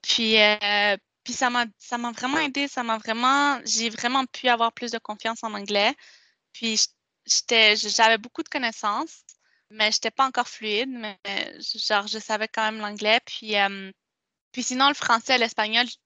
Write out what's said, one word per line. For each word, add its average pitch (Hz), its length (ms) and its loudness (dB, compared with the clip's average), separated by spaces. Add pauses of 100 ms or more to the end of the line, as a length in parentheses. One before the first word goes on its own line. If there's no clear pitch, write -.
Puis, 220 400 2
euh, 208 560 4 (280)
puis 247 80 -10
ça 247 180 0
m'a, 240 140 0 (120)
ça - 220 -8
m'a 240 140 -6
vraiment 262 260 -2
aidée, 285 300 -2
ça 254 160 -6
m'a 226 140 -2
vraiment, 254 680 2
j'ai 220 260 -2
vraiment 254 360 0
pu - 220 -2
avoir 233 240 4
plus 240 200 -8
de 233 60 -6
confiance 226 440 -8
en 214 120 -8
anglais. 202 380 2 (600)
Puis, 226 240 -2
j-, - 100 2 (380)
j'étais, 220 520 4
j-, 214 140 -4
j'avais 226 280 6
beaucoup 247 240 -10
de - 60 -8
connaissances, 233 760 -6 (480)
mais 214 220 0
j'étais 226 180 0
pas 269 160 2
encore 247 220 -2
fluide, 220 420 -4
mais, 214 260 -10 (120)
euh, - 320 -6
j-, 220 180 -8
genre, 208 300 0
je 220 100 -6
savais 214 300 -4
quand 220 160 -2
même 220 160 -2
l'anglais. 208 440 0
Puis, 214 320 -6
euh, 196 360 0 (580)
puis 247 140 -6
sinon, 262 240 2
le 294 60 2
français 240 420 0
et - 20 2
l'espagnol 226 480 0 (200)